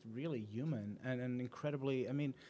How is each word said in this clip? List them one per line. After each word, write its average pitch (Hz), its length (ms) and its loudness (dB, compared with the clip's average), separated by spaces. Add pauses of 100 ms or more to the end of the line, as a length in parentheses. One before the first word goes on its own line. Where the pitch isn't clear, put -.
(140)
really 139 260 0 (120)
human 110 520 0
and, 127 160 2
and 123 200 0
incredibly, 135 680 0
I 127 40 0
mean, 143 200 4 (180)